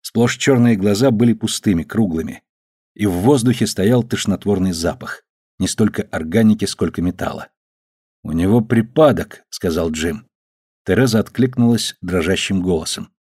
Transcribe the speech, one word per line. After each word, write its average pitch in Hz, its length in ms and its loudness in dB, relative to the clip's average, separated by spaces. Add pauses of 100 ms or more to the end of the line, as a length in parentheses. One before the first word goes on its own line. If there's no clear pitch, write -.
Сплошь - 380 -2
черные 120 380 2
глаза 101 340 2
были 113 240 2
пустыми, 101 480 -2
круглыми. 82 600 -4 (520)
И 104 120 -2
в 95 60 2
воздухе 117 540 2
стоял 113 360 2
тошнотворный 95 720 -2
запах. - 500 -6 (360)
Не 92 80 -2
столько - 360 -2
органики, 101 640 0
сколько - 380 -4
металла. - 460 -6 (760)
"У 76 100 -8
него 95 280 2
припадок", 117 920 0
сказал 82 400 -4
Джим. 78 360 -6 (580)
Тереза 110 360 2
откликнулась 120 800 0
дрожащим 92 600 -2
голосом. 90 480 -4 (140)